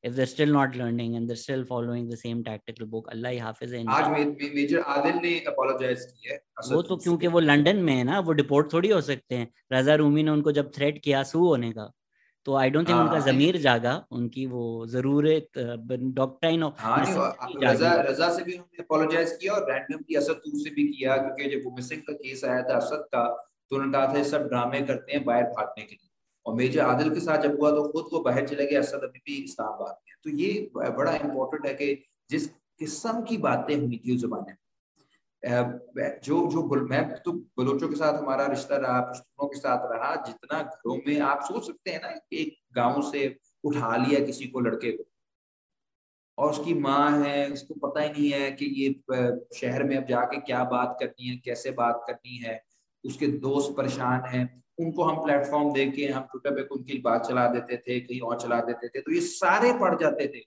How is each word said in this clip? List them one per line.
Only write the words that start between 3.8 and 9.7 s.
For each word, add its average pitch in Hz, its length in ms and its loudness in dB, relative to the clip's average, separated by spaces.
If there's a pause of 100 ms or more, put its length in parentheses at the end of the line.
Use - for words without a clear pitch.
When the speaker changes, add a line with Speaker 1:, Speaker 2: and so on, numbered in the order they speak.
Speaker 1:
इनका।" 117 120 -2
Speaker 2:
आज 151 180 2
मे-, 147 180 2
मे-, 147 260 -6
मेजर 143 260 2
आदिल 143 340 0
ने 170 260 0
apologize 131 600 -2
किया - 340 -12
है - 100 -14 (140)
असद 123 140 -4
Speaker 1:
वो 160 100 4
तो 170 60 -6
Speaker 2:
रूमी 175 140 -2
Speaker 1:
क्योंकि 170 240 2
Speaker 2:
को। 170 60 2
Speaker 1:
वो 175 80 8
London 151 360 8
में 165 180 4
है 127 100 2
ना, 175 160 2
वो 165 120 0
deport 147 400 4
थोड़ी 175 160 2
हो 196 120 4
सकते 131 340 -6
हैं। 120 180 -4 (200)